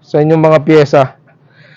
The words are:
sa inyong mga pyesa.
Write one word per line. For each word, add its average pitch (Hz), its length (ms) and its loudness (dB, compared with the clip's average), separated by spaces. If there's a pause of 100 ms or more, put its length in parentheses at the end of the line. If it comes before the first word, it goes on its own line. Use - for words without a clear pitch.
sa - 160 -6
inyong 156 320 0
mga 156 160 2
pyesa. 147 480 0 (640)